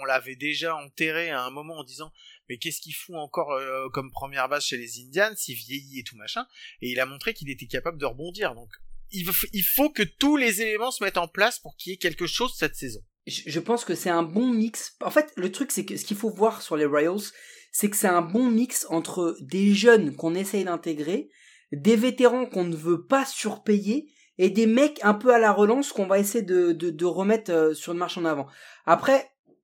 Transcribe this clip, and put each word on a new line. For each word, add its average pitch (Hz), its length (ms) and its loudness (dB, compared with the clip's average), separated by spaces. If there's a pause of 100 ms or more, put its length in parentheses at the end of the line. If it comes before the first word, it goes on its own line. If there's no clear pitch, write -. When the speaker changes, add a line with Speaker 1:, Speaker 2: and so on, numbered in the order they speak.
Speaker 1:
on - 20 -12
l'avait 131 320 -2
déjà 151 400 -4
enterré 156 540 -4
à 135 120 -4
un 127 80 -4
moment 151 280 -14
en 143 80 -12
disant, « 135 260 -18 (380)
Mais 123 80 -10
qu'est-ce 160 240 -8
qu'il 151 120 -16
fout - 220 -14
encore, 147 380 -4
euh, 131 400 -4
comme 135 180 -6
première 135 380 -2
base 143 160 -2
chez 135 100 -4
les 120 240 -12
Indians, 160 380 0
s'il 131 180 -6
vieillit 135 440 -10
et 120 40 -10
tout 117 140 -14
machin ? » - 280 -8 (360)
Et 123 100 -6
il 123 80 -4
a 131 60 2
montré 143 280 -6
qu'il 139 160 -12
était 127 180 -12
capable 160 300 -6
de 143 80 -6
rebondir. 160 480 -4
Donc, 117 160 -18 (420)
il 180 140 -6
f-, - 280 -2
il 190 100 -2
faut 294 260 2
que 226 140 0
tous 285 320 2
les 226 260 2
éléments 220 300 -2
se - 100 -6
mettent 196 160 -2
en 170 120 -2
place 214 280 0
pour - 200 -18
qu'il 180 140 -10
y - 20 -4
ait 185 40 -10
quelque 170 300 -2
chose - 300 -2
cette - 180 -2
saison. 127 240 -10 (260)
Speaker 2:
Je, - 200 -10
je 160 160 -4
pense 226 240 -2
que 180 100 -4
c'est 180 140 -4
un 170 140 2
bon 214 280 0
mix. 220 480 -2
En 180 120 -4
fait, - 260 2
le 190 160 -2
truc, - 180 -4
c'est - 140 -4
que 202 100 -8
ce 196 80 -8
qu'il 202 140 -6
faut 220 120 -2
voir 202 320 0
sur - 140 -6
les 151 100 2
Royals, 160 460 0 (400)
c'est - 180 0
que 202 60 -6
c'est 202 140 2
un 175 120 4
bon 226 300 2
mix 233 380 0
entre 170 500 -2
des 196 340 2
jeunes 202 440 6
qu'on 165 180 0
essaye 196 300 -2
d'intégrer, 170 640 -4 (420)
des 147 240 4
vétérans 247 500 4
qu'on 185 200 -2
ne 165 100 -4
veut 165 300 -2
pas 269 200 2
surpayer, 208 840 -2 (260)
et 185 120 4
des 220 180 4
mecs 277 340 4
un 202 120 4
peu 247 200 6
à 233 60 8
la 214 140 6
relance 214 400 2
qu'on 196 140 -2
va 196 120 4
essayer 202 240 0
de, 175 300 2
de, 165 160 -4
de 160 160 -4
remettre, 190 460 0
euh, 160 220 4
sur 170 200 -8
une 170 60 -4
marche 175 180 -4
en 170 80 -2
avant. 143 220 -2 (380)
Après, 269 460 4 (320)